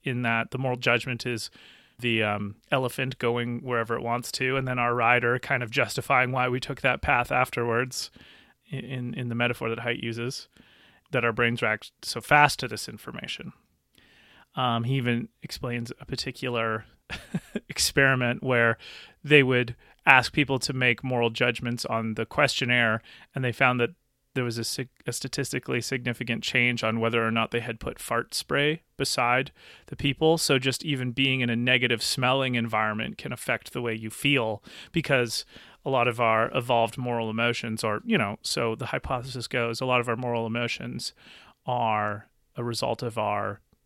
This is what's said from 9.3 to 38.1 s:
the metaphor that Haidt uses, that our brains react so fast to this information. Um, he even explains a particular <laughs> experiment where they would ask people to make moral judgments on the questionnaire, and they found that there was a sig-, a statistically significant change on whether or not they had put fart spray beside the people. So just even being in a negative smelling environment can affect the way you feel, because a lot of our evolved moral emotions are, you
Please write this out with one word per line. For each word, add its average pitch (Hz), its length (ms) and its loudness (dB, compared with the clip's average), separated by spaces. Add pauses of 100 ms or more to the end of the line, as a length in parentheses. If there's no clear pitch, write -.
the 117 40 -4
metaphor 120 360 0
that 113 80 -4
Haidt 120 240 -4
uses, 117 460 -6 (640)
that 120 120 2
our 117 80 4
brains 117 300 0
react 107 300 -2 (100)
so - 180 -8
fast 147 380 6
to 127 100 -6
this 107 180 -8
information. - 680 -12 (1040)
Um, 117 280 0
he 135 120 0
even 120 340 0 (120)
explains 120 560 -6
a - 60 -16
particular 117 800 -4 (240)
<laughs> - 600 -8
experiment 127 720 2
where 117 340 4 (480)
they 147 180 10
would 123 320 2 (300)
ask 131 300 8
people 139 240 2
to 131 160 -4
make 123 280 2
moral 120 280 2
judgments 120 560 -2
on 113 260 -2
the 110 140 -2
questionnaire, 120 760 2 (340)
and 135 80 -4
they 123 100 0
found 123 280 4
that 120 100 2 (440)
there 127 100 0
was 117 140 -4
a 113 60 -2
sig-, - 260 -6 (160)
a 120 60 -6
statistically - 680 -4
significant 123 640 -4
change 123 400 0
on 113 160 0
whether 113 260 2
or 113 40 0
not 113 220 0
they 117 80 0
had 113 200 -8
put - 180 -8
fart - 360 -4
spray 143 480 0 (160)
beside 131 520 0 (360)
the - 100 -12
people. 160 400 2
So 143 220 4
just 131 260 -2
even 127 280 -2
being 131 280 2
in 123 80 0
a 117 80 2
negative 123 460 2
smelling 131 520 0
environment 110 640 0
can 135 160 -10
affect - 400 -6
the 131 80 -6
way 117 140 -2
you 110 160 -8
feel, 117 520 0 (300)
because 123 540 0 (400)
a 139 40 -2
lot 123 160 4
of 120 140 0
our 113 340 4
evolved 117 440 2
moral 120 320 -2
emotions 113 520 -2
are, 107 220 -2
you 233 140 2